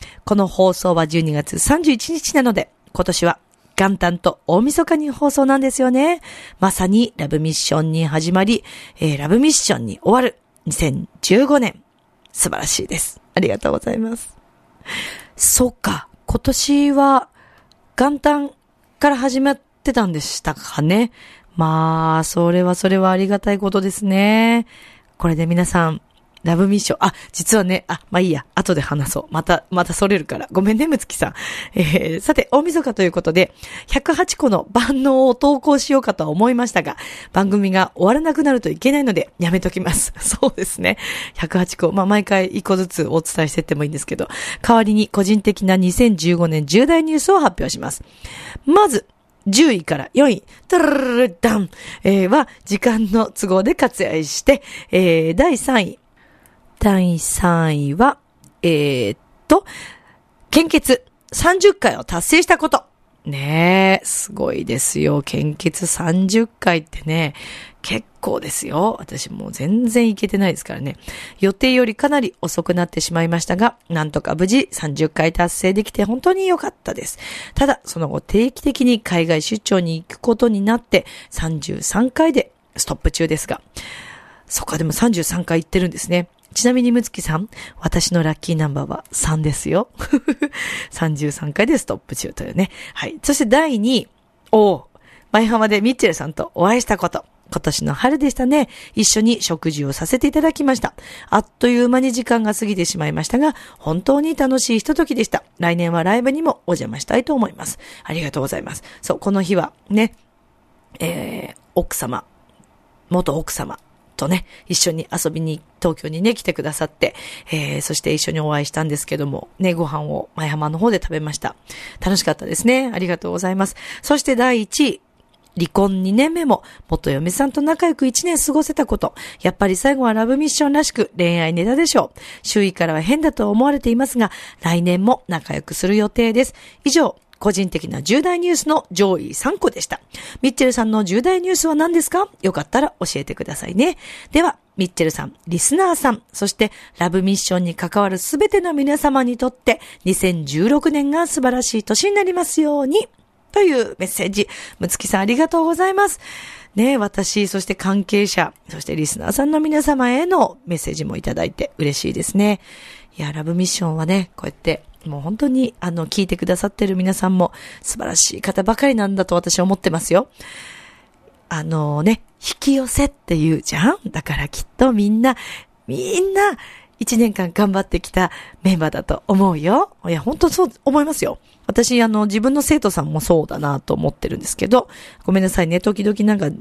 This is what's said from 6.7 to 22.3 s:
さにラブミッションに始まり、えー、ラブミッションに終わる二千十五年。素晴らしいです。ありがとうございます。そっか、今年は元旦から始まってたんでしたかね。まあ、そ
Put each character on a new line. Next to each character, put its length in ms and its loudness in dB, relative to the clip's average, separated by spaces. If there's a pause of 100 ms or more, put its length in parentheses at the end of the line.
さ 160 -2
に 300 4
ラ 100 -6
ブ 120 0
ミ 120 -2
ッ 20 -4
シ 220 -2
ョ 60 2
ン 100 0
に 160 0
始 240 -2
ま 120 4
り、 200 0 (360)
え 160 0
ー、 40 -6
ラ 80 -6
ブ 120 6
ミ 100 6
ッ 20 4
シ 200 0
ョ 60 0
ン 80 -6
に 160 -10
終 120 4
わ 80 4
る 180 -2 (260)
二 60 -4
千 360 -2 (140)
十 240 4
五 140 4
年。 240 -4 (480)
素 180 -2
晴 120 -6
ら 40 -6
し 200 -2
い 20 -14
で 100 -6
す。 240 -6 (140)
あ 40 4
り 100 2
が 100 -2
と 100 -2
う 40 0
ご 60 -2
ざ 140 -4
い 60 -4
ま 180 -4
す。 180 -18 (1000)
そ 320 2
っ 120 -6
か、 280 -4 (180)
今 140 -2
年 540 2
は 340 4 (680)
元 240 0
旦 320 0 (480)
か 120 4
ら 60 0
始 240 0
ま 100 4
っ 100 -4 (220)
て 100 -2
た 140 2
ん 40 -2
で 100 -4
し 200 -8
た 140 -4
か 260 -8
ね。 300 2 (440)
ま 640 2
あ、 40 0
そ 280 0